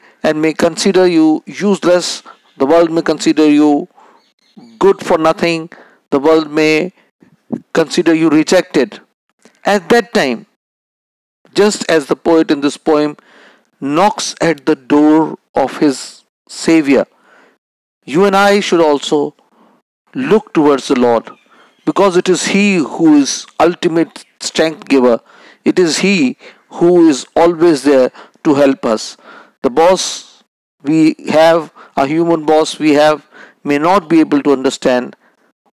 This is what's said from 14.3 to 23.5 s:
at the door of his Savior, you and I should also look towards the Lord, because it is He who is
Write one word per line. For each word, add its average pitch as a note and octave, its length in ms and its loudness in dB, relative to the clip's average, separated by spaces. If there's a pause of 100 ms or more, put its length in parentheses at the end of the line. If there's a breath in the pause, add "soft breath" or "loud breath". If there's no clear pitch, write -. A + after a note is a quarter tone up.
at D#3 260 -4
the D#3 80 0
door D3 640 2 (160)
of - 240 -2
his - 460 -4 (240)
Savior, C#3 580 0 (1000 soft breath)
you D#3 200 0
and G3 100 0
I G3+ 260 2
should F3 200 0
also D3 540 -2 (800 soft breath)
look D#3+ 400 -2
towards C#3+ 340 0
the C3+ 100 0
Lord, A#2+ 320 0 (540 soft breath)
because F3 320 0
it F3+ 120 0
is F3 180 -2
He G3 300 0
who D#3 400 2
is C#3 300 -2 (140)